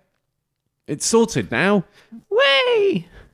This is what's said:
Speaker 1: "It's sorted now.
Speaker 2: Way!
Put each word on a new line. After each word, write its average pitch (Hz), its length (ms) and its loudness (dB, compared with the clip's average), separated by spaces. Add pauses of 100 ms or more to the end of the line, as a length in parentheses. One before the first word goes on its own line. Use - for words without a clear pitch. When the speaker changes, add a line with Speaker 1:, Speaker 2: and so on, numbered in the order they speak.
(880)
Speaker 1:
"It's 147 180 -8
sorted 220 460 0
now. 180 340 0 (460)
Speaker 2:
Way! 480 800 0 (240)